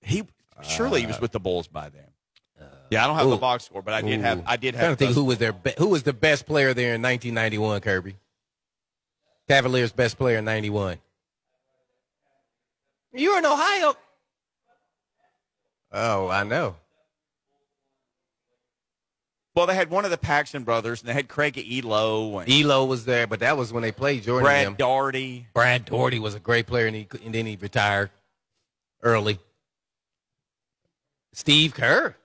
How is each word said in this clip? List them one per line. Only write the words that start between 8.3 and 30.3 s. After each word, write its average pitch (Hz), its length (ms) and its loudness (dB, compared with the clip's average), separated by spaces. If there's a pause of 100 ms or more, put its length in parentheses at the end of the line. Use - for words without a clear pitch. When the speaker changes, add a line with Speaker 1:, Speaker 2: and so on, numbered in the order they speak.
Speaker 2:
Cavaliers' 127 420 2
best 120 260 0
player 123 200 2
in 107 80 -4
ninety-one. 104 540 -2 (2250)
You 294 200 2
were 381 60 2
in 330 60 -2
Ohio. 311 500 2 (2000)
Oh, 101 380 -2
I 98 160 0
know. 110 320 -4 (2750)
Speaker 1:
Well, 175 100 4
they 185 80 2
had 185 160 0
one 190 160 0
of 190 60 0
the 170 80 -2
Paxson 147 440 -2
brothers, 113 380 -2
and 120 80 -14
they 117 40 -4
had 131 140 -4
Craig 147 300 -2
Elo 110 840 -2
and 110 120 0
Speaker 2:
Elo 139 340 4
was 127 200 -2
there, 120 200 2
but 107 140 -4
that 139 180 2
was 117 160 -4
when 117 80 -4
they 113 100 -2
played 135 320 -2
Jordan 127 220 0
and 143 80 6
Speaker 1:
Brad 143 140 2
Speaker 2:
them. 101 80 -8
Speaker 1:
Daugherty. 131 800 -2
Speaker 2:
Brad 123 320 2
Daugherty 123 340 -2
was 107 160 -6
a 104 40 -12
great 117 280 0
player, 120 180 0
and, 110 100 -4
he, 107 120 -12 (180)
and 113 80 -12
then 113 140 -4
he 107 120 -8
retired 101 520 0 (880)
early. 107 380 2 (1900)